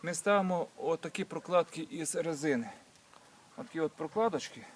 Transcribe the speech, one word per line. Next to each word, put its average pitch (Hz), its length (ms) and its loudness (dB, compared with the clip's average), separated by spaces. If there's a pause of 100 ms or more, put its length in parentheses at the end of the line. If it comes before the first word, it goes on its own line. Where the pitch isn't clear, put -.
Ми 170 120 -4
ставимо 190 520 4 (100)
отакі 165 480 -2
прокладки 165 560 0 (100)
із 170 260 -4
резини. 147 540 0 (840)
Отакі 127 240 -8
от 151 120 0
прокладочки. 160 840 -2